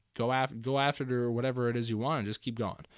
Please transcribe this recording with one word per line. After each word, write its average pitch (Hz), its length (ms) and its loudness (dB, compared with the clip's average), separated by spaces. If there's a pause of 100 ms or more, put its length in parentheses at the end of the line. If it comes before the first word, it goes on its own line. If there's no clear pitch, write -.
(160)
Go 120 160 2
af-, 131 300 0
go 135 180 0
after 139 240 2
it 127 80 -2
or 120 200 2
whatever 123 380 2
it 117 60 0
is 117 140 0
you 110 80 0
want 135 220 0
and 101 80 -2
just 104 140 -4
keep 117 160 -4
going. 104 280 -4 (120)